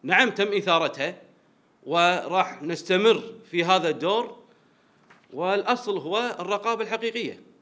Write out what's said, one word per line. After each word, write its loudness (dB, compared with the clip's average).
نعم، 4
تم -2
إثارتها، 0
وراح 0
نستمر 2
في 0
هذا 2
الدور، -2
والأصل -2
هو -4
الرقابة -2
الحقيقية. -6